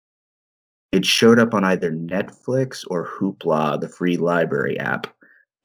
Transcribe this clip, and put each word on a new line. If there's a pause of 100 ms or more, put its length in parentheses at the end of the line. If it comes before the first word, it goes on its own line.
(920)
it
showed
up
on
either
Netflix
or
Hoopla,
the
free
library
app. (580)